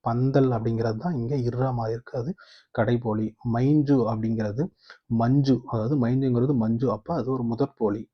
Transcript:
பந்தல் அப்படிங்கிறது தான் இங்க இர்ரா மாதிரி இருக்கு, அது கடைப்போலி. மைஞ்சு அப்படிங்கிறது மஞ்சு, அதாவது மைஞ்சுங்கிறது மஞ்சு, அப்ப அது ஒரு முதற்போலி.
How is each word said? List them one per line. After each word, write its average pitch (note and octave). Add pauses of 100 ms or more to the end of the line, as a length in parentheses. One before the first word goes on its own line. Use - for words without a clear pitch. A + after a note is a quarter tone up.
பந்தல் C3
அப்படிங்கிறது A2+
தான் E3+
இங்க B2
இர்ரா B2
மாதிரி A2+
இருக்கு, A#2
அது B2+ (360)
கடைப்போலி. A2 (180)
மைஞ்சு C#3 (100)
அப்படிங்கிறது A2 (420)
மஞ்சு, B2+
அதாவது A#2
மைஞ்சுங்கிறது C3
மஞ்சு, A2+
அப்ப A2
அது B2+
ஒரு C3
முதற்போலி. A#2 (100)